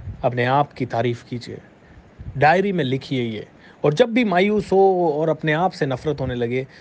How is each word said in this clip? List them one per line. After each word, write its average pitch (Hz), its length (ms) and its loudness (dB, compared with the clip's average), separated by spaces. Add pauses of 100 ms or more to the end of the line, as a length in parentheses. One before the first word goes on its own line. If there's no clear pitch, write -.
(240)
अपने 120 220 0
आप 139 280 0
की 131 120 -6
तारीफ 117 380 -4
कीजिए, 113 340 -12 (800)
डायरी 175 340 4
में 175 120 -2
लिखिए 131 400 -2
ये। 110 240 -8 (360)
और 147 100 2
जब 240 160 4
भी 240 140 2
मायूस 202 480 2
हो 185 460 4
और 160 120 0
अपने 156 240 0
आप 180 180 2
से - 140 -2
नफरत 143 360 -4
होने 127 140 -4
लगे, 123 320 -2 (140)